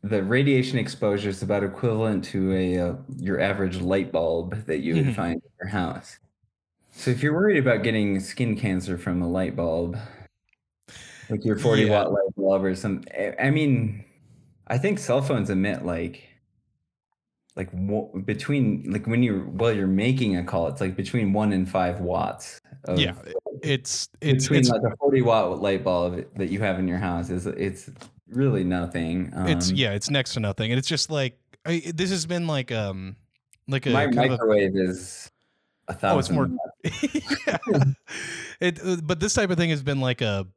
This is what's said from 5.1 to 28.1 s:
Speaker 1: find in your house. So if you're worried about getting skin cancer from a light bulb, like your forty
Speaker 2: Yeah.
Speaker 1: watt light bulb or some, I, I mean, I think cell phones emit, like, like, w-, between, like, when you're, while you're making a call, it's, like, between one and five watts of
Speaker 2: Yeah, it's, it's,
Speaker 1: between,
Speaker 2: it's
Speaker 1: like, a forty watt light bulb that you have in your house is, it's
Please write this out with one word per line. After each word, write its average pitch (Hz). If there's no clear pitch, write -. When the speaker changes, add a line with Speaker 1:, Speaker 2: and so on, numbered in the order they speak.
Speaker 1:
find 87
in -
your -
house. 92
So -
if 120
you're 151
worried 190
about 120
getting 104
skin 110
cancer 92
from 90
a 87
light 90
bulb, 85
like 107
your 107
forty 110
Speaker 2:
Yeah. 104
Speaker 1:
watt 101
light 98
bulb 95
or 95
some, 98
I, 95
I -
mean, 117
I 120
think 190
cell 135
phones 123
emit, 95
like, 85
like, 95
w-, 101
between, 110
like, 107
when 117
you're, 101
while 110
you're 101
making 107
a 85
call, 85
it's, 71
like, 92
between 98
one 107
and 92
five 90
watts -
of 175
Speaker 2:
Yeah, 104
it's, -
it's, 135
Speaker 1:
between, 143
Speaker 2:
it's 123
Speaker 1:
like, 113
a 113
forty 139
watt 101
light 98
bulb 87
that 95
you 95
have 95
in 92
your 90
house 87
is, 90
it's -